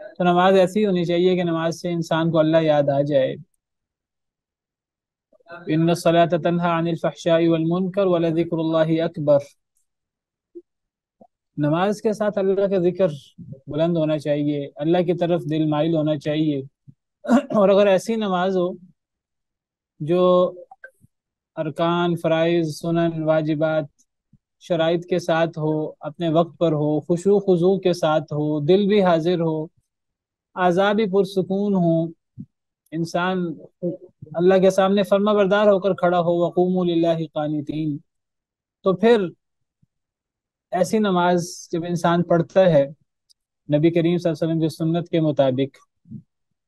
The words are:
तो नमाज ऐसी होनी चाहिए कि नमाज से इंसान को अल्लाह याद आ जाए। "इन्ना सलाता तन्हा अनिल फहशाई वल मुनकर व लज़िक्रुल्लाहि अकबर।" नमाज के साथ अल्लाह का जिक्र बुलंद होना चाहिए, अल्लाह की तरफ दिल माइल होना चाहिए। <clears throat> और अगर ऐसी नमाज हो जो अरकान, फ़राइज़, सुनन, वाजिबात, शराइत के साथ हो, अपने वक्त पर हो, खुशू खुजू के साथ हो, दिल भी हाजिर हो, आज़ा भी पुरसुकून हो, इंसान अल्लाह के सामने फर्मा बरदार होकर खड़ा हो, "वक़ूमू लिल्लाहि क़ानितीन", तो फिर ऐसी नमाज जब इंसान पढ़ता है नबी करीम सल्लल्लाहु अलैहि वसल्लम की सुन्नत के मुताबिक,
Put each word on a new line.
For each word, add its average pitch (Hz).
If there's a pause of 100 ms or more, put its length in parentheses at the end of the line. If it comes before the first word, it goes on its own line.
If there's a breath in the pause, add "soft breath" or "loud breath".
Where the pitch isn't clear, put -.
(180)
तो 180
नमाज 180
ऐसी 185
होनी 180
चाहिए 175
कि 180
नमाज 165
से 175
इंसान 165
को 165
अल्लाह 160
याद 147
आ 139
जाए। 139 (2250)
"इन्ना 165
सलाता 170
तन्हा 170
अनिल 165
फहशाई 165
वल 165
मुनकर 185
व 175
लज़िक्रुल्लाहि 160
अकबर।" 147 (2250)
नमाज 196
के 220
साथ 208
अल्लाह 196
का 190
जिक्र 180 (600)
बुलंद 165
होना 156
चाहिए, 147 (140)
अल्लाह 170
की 175
तरफ 170
दिल 156
माइल 156
होना 151
चाहिए। 151 (640)
<clears throat> 254
और 196
अगर 202
ऐसी 196
नमाज 190
हो 180 (1200)
जो 170 (1400)
अरकान, 170
फ़राइज़, 165
सुनन, 165
वाजिबात, 156 (720)
शराइत 170
के 180
साथ 165
हो, 156
अपने 160
वक्त 170
पर 165
हो, 151
खुशू 196
खुजू 185
के 185
साथ 160
हो, 151
दिल 190
भी 208
हाजिर 170
हो, 160 (840)
आज़ा 185
भी 214
पुरसुकून 190
हो, 165 (840)
इंसान 175 (920)
अल्लाह 185
के 185
सामने 196
फर्मा 202
बरदार 208
होकर 190
खड़ा 180
हो, 175
"वक़ूमू 180
लिल्लाहि 165
क़ानितीन", 151 (840)
तो 190
फिर 202 (1400)
ऐसी 180
नमाज 180
जब 170
इंसान 175
पढ़ता 170
है 156 (840)
नबी 151
करीम 170
सल्लल्लाहु 165
अलैहि 165
वसल्लम 156
की 160
सुन्नत 165
के 165
मुताबिक, 135 (920)